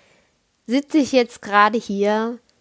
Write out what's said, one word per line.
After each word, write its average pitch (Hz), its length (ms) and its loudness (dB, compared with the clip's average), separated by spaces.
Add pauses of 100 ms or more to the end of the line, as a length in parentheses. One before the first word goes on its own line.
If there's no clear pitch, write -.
(680)
sitze 285 320 -2
ich 262 140 0
jetzt 240 280 0
gerade 214 380 2
hier, 214 600 -2 (220)